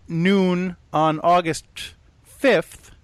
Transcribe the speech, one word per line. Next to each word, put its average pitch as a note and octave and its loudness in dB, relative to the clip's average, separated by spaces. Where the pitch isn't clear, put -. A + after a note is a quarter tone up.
noon F3+ 0
on D#3 0
August E3+ 0
fifth - -2